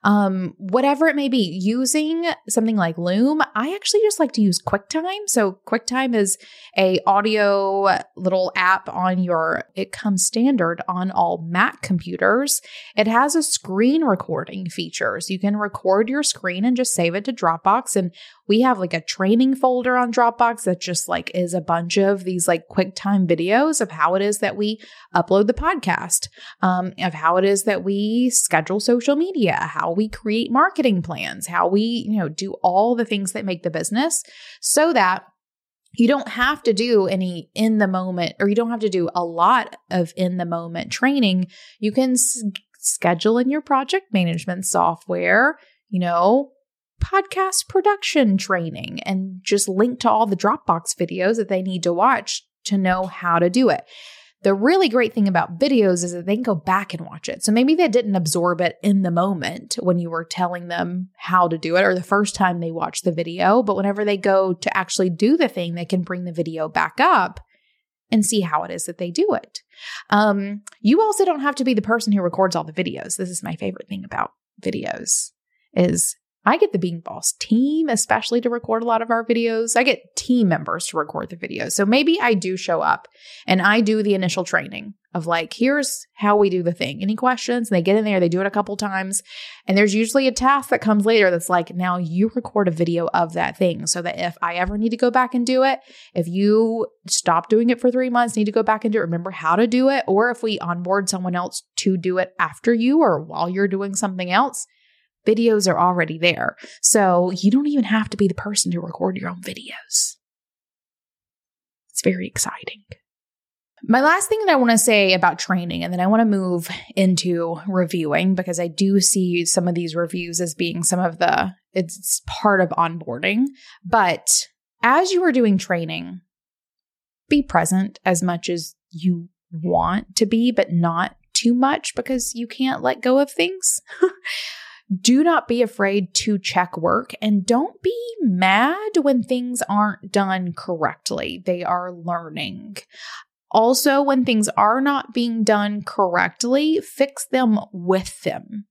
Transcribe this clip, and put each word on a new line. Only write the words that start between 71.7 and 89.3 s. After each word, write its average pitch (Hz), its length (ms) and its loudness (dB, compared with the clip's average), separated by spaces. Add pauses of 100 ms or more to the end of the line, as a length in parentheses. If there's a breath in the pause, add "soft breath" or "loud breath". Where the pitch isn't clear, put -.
the 208 80 0
person 220 300 0
who 196 100 2
records 180 320 0
all 165 100 -4
the 160 80 -14
videos. - 440 -6
This 180 140 -6
is 180 120 -8
my 165 140 -6
favorite 190 320 -8
thing 190 160 -12
about - 280 -6 (300)
videos - 680 -4 (440)
is - 420 0 (320)
I 233 80 2
get - 160 2
the 196 60 -2
Bean 170 220 -4
Boss - 320 -6
team, 285 580 0
especially 220 500 0
to 247 80 -2
record 226 340 -4
a 233 40 -4
lot 226 160 0
of 226 80 -6
our 233 120 0
videos. 226 540 -2
I 240 60 4
get - 340 -2
team 240 320 2
members 165 380 -2
to - 100 -8
record 156 320 -6
the 175 80 -14
videos. - 360 -8
So 202 120 0
maybe 285 380 2
I 240 100 2
do 185 240 -2
show 170 240 -4
up - 260 0 (400 loud breath)
and 185 140 2
I 208 220 2
do 214 200 2
the 202 120 2
initial 185 300 -2
training 202 500 -6 (180)
of, 165 140 -6
like, 165 260 -2
"Here's 269 640 -2
how 208 220 2
we 208 120 4
do 180 140 0
the 170 100 0
thing. - 300 -6
Any 208 140 -2
questions?" 240 540 -2
And 202 60 2
they 175 60 2
get 190 140 4
in 220 100 2
there, 202 120 0
they 175 120 2
do 180 100 0
it 196 60 -2
a 202 40 0
couple 202 280 -4
times. 190 440 -6 (440 loud breath)